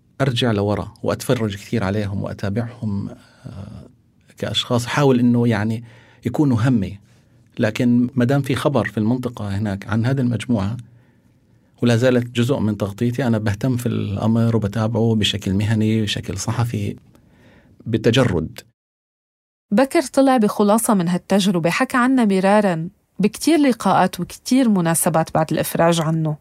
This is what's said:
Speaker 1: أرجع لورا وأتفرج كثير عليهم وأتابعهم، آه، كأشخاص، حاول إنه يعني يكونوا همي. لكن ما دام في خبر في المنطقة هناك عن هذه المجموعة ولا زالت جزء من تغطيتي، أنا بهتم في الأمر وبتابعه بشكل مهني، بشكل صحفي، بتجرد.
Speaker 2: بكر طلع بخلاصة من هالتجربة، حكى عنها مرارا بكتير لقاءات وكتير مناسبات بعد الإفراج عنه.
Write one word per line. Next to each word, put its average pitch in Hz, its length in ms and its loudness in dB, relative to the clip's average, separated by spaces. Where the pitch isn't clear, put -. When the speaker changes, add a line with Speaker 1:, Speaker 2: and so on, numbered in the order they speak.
Speaker 1:
أرجع 123 320 0
لورا 104 500 -2
وأتفرج 113 520 -2
كثير 101 300 -6
عليهم 98 380 -4
وأتابعهم، 101 880 -6
آه، - 760 -18
كأشخاص، 120 480 -2
حاول 135 320 2
إنه 120 300 2
يعني 113 360 -2
يكونوا 123 440 0
همي. 98 300 0
لكن 120 560 2
ما 123 100 2
دام 139 180 0
في 135 120 -2
خبر 120 340 0
في - 100 -8
المنطقة 113 600 -2
هناك 101 300 -6
عن 110 180 0
هذه 135 140 -2
المجموعة 117 560 -2
ولا 120 140 4
زالت 123 400 2
جزء 120 220 0
من 104 180 0
تغطيتي، 120 500 -2
أنا 113 120 2
بهتم 110 380 -2
في 120 100 -4
الأمر 110 680 0
وبتابعه 110 580 0
بشكل 101 400 -2
مهني، 110 480 0
بشكل - 360 -6
صحفي، 117 580 -4
بتجرد. 113 720 0
Speaker 2:
بكر 269 300 2
طلع 269 340 4
بخلاصة 214 580 2
من 175 140 0
هالتجربة، 180 600 0
حكى 254 260 -2
عنها 254 280 2
مرارا 196 640 2
بكتير 285 400 2
لقاءات 185 600 2
وكتير 254 480 0
مناسبات 165 680 2
بعد 160 180 0
الإفراج 165 480 2
عنه. 156 400 -2